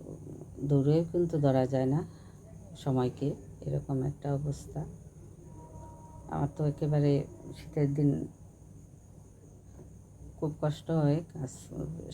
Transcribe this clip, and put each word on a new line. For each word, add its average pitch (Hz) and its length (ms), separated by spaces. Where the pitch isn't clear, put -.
দৌড়েও 147 420
কিন্তু 170 240
ধরা 131 280
যায় 131 200
না 165 80
সময়কে, 127 460
এরকম 143 300
একটা - 180
অবস্থা। 147 420
আমার 147 240
তো 160 40
একেবারে 147 400
শীতের 147 400
দিন 143 120
খুব 156 140
কষ্ট 151 260
হয় 147 200
কাজ 139 180